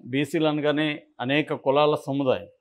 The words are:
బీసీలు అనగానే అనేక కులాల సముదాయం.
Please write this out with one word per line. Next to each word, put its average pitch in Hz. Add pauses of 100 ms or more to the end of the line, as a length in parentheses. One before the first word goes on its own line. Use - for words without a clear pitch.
బీసీలు 143
అనగానే 151 (160)
అనేక 147
కులాల 147
సముదాయం. 135 (140)